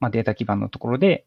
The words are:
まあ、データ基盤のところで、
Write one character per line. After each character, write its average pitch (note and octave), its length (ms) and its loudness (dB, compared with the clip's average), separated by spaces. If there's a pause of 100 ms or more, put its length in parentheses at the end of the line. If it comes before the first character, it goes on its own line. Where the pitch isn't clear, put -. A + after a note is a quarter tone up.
ま B2+ 80 2
あ、 - 20 -2
デ A2+ 100 0
ー - 40 -6
タ G#2+ 100 0
基 - 80 -6
盤 G2+ 160 0
の G#2 80 -2
と - 100 -14
こ A#2 120 -6
ろ B2 100 0
で、 F#3 280 2